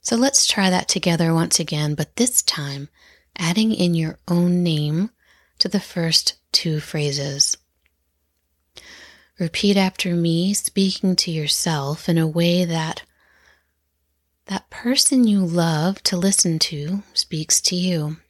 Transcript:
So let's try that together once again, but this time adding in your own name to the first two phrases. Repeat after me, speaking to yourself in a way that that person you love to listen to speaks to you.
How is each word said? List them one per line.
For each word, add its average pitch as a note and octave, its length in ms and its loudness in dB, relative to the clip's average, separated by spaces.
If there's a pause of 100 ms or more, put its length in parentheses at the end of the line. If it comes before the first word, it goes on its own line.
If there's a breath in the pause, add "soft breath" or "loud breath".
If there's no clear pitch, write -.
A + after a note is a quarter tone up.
So - 120 -2
let's B3+ 300 4
try F#3+ 240 2
that F#3 220 0
together E3 420 2
once E3 260 2
again, D3+ 360 -2
but - 220 -6
this - 260 0
time C#3 480 -6 (460 soft breath)
adding G#3+ 360 0
in F3 220 2
your D#3+ 240 -2 (100)
own F3 340 2
name D#3+ 480 0 (480 soft breath)
to F#3+ 120 -2
the G3+ 100 0
first - 540 -2 (180)
two D#3 280 0
phrases. C#3+ 760 -4 (1800 loud breath)
Repeat G3 400 0
after F#3 360 0
me, E3+ 380 0
speaking F#3+ 640 0
to - 140 0
yourself D3+ 800 -2
in E3+ 80 4
a D#3+ 100 2
way E3+ 380 2
that E3 380 -4 (1400 soft breath)
that - 220 -8
person B3+ 580 2
you G3+ 160 4
love E3 600 0
to - 160 -2
listen F3 400 2
to D#3+ 440 -4 (120)
speaks - 480 -2
to - 120 0
you. E3+ 440 -2 (120)